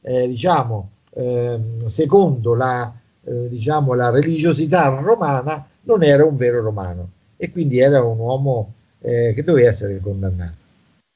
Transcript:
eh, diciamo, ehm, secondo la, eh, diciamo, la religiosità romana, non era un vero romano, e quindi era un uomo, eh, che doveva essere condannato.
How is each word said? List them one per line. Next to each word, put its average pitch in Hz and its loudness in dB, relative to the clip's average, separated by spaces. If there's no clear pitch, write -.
eh, 123 -2
diciamo, 120 -2
ehm, 120 -4
secondo 135 2
la, 123 -2
eh, 120 -8
diciamo, 127 0
la 123 2
religiosità 156 2
romana, 147 -2
non 214 2
era 143 6
un 151 2
vero 120 0
romano, 92 -6
e - -8
quindi 139 0
era 135 4
un 113 -2
uomo, 123 -4
eh, 120 0
che 127 -4
doveva 127 4
essere 101 -4
condannato. 92 -6